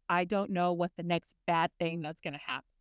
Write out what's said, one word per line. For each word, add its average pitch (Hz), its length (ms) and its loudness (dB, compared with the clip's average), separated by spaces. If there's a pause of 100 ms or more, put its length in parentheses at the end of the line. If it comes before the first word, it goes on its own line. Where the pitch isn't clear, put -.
I 180 160 4
don't 202 240 0
know 175 240 2
what 175 220 0
the 170 80 -8
next 170 320 -2 (100)
bad 170 320 2
thing 165 240 -2
that's 156 180 -10
gonna 147 200 -8
happen 135 280 -8 (140)